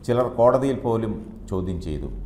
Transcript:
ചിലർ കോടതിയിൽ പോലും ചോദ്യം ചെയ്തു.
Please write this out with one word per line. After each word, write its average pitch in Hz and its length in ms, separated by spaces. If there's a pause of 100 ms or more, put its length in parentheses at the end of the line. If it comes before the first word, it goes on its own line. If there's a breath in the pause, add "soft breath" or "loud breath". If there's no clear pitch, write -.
ചിലർ 123 220 (100)
കോടതിയിൽ 127 480
പോലും 113 260 (400)
ചോദ്യം 90 360
ചെയ്തു. 71 220 (160)